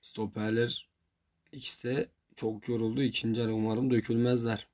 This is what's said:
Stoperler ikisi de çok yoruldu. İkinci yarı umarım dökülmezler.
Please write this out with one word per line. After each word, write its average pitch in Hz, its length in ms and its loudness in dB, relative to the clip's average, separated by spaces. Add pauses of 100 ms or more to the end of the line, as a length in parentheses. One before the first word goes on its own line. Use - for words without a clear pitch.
Stoperler 113 880 -2 (600)
ikisi - 360 -6
de 135 240 -2 (240)
çok 110 340 -4
yoruldu. 117 320 0
İkinci 117 400 0
yarı 113 120 0
umarım 110 380 2
dökülmezler. 117 840 2